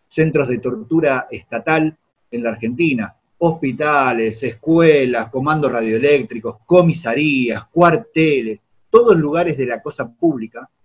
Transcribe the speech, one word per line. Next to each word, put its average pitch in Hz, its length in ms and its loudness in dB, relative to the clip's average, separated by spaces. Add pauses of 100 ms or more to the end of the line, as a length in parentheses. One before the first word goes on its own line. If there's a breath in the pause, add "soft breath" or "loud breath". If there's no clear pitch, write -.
centros 156 420 0
de 123 100 -4
tortura 127 720 -2
estatal 156 680 -4 (340)
en 120 120 -8
la 117 80 -2
Argentina, 117 680 -4 (220)
hospitales, 135 1040 -2
escuelas, 135 880 2
comandos 139 420 -2
radioeléctricos, 117 960 -2
comisarías, 139 1040 0
cuarteles, 156 880 0 (280)
todos 226 260 6
lugares 160 400 0
de 131 100 -2
la 117 160 -6
cosa - 260 -8
pública, 127 600 -4 (160)